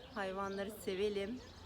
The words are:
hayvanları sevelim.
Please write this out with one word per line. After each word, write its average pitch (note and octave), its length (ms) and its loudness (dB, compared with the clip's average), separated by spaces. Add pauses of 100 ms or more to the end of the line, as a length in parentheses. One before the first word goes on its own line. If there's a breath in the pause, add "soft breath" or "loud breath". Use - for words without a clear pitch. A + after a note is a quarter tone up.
(160)
hayvanları G3 560 0
sevelim. G3+ 680 2 (260)